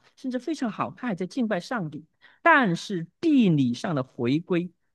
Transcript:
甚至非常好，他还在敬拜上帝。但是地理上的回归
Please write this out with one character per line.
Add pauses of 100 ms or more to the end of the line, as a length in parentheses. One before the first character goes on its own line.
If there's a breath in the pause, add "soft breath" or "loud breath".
(160 soft breath)
甚
至
非
常
好，
他
还
在
敬
拜
上
帝。 (380 soft breath)
但
是 (120)
地
理
上
的
回
归 (240)